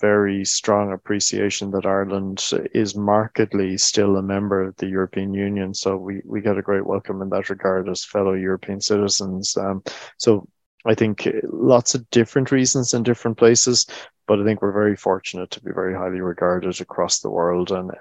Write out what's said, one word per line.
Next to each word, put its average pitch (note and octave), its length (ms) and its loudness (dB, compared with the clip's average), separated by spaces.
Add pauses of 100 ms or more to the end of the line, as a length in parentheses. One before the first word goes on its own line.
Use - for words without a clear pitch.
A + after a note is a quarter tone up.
very G2+ 440 2
strong G2+ 480 0
appreciation G2+ 760 -2
that G2 160 -2
Ireland G2 640 -2 (240)
is G#2 220 0
markedly G2+ 840 0
still G2+ 380 2
a F#2+ 60 -2
member G2 400 0
of F#2+ 140 -6
the G2 120 -4
European F#2+ 440 -2
Union. G2 400 -2
So G2 240 -2
we, F#2+ 300 -8
we G#2+ 160 -4
get G#2 160 0
a G2 40 -4
great G2 220 0
welcome G2 380 -4
in F#2+ 80 -6
that F#2+ 180 -2
regard F#2+ 400 -2
as F2+ 160 -6
fellow G2 300 0
European F#2+ 460 -4
citizens. G2+ 760 -2
Um, G2 260 -4 (360)
so G#2+ 280 4 (380)
I A2+ 100 4
think A2 320 0 (180)
lots B2 500 2
of A#2+ 160 -6
different B2 400 2
reasons C3 420 2
in A#2+ 120 0
different A#2 340 0
places, A#2+ 480 6 (400)
but G#2 120 4
I G2+ 60 0
think G#2+ 160 2
we're G2+ 120 0
very G#2 240 2
fortunate F#2 560 -2
to - 100 -14
be F#2+ 100 -10
very F#2 220 -2
highly F#2 260 -4
regarded F2+ 600 0
across - 400 -2
the G#2 100 -6
world. F2 400 0
And, F#2 300 -4